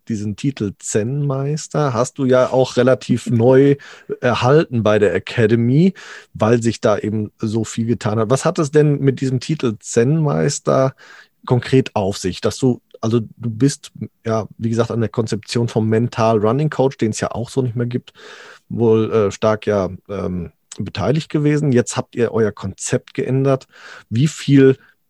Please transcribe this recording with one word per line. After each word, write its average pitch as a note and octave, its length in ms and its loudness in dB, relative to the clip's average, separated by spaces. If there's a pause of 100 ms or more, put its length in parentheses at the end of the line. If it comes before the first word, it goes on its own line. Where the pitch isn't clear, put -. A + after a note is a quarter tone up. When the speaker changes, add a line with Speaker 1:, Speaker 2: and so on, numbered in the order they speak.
Speaker 1:
diesen G#2+ 260 -6
Titel A2+ 460 -4
Zen-Meister C#3 1120 -4
hast A#2+ 240 -2
du C#3+ 60 -2
ja B2+ 260 4
auch B2+ 260 0
relativ B2 500 0
Speaker 2:
<laughs> - 40 -4
Speaker 1:
neu C3 460 4 (440)
erhalten B2 640 2
bei G#2 160 4
der G2 160 2
Academy, A#2 800 2 (400)
weil A#2 260 2
sich A2+ 200 -2
da G#2+ 180 2
eben G#2+ 400 -4
so A2+ 240 -2
viel A2+ 240 -6
getan A2 320 -2
hat. A2 100 0
Was C3+ 160 0
hat E3 140 -2
es D3+ 140 -2
denn D3+ 260 4
mit C3+ 220 0
diesem C3 180 -2
Titel B2 400 -4
Zen-Meister C#3+ 1160 0 (480)
konkret B2+ 520 0
auf G2+ 220 -2
sich, F2+ 220 -6
dass G#2 160 -2
du, B2+ 240 0 (200)
also A2+ 180 0
du A2+ 320 -8
bist, A#2+ 400 -2 (340)
ja, A2 220 -4 (120)
wie A2+ 120 -4
gesagt, A2+ 220 0
an A#2 80 -2
der A2 80 -2
Konzeption A2+ 580 -4
vom A2 220 0
Mental A2+ 500 2
Running B2+ 320 0
Coach, C3+ 280 0
den A2 120 0
es - 80 -6
ja - 140 -4
auch A#2 180 -8
so C3+ 120 -2
nicht A#2+ 120 -4
mehr A#2+ 120 -4
gibt, A#2+ 260 -8 (560)
wohl, A2 440 2
äh, G#2 200 2
stark G#2+ 340 -2
ja, G2 240 0 (180)
ähm, F#2 440 -6 (260)
beteiligt A2 520 -4
gewesen. D3 420 0
Jetzt A#2+ 240 0
habt - 180 -6
ihr A#2 180 -2
euer G#2+ 200 0
Konzept - 600 -6
geändert. C3+ 540 -2 (420)
Wie B2 200 2
viel C3+ 500 4 (320)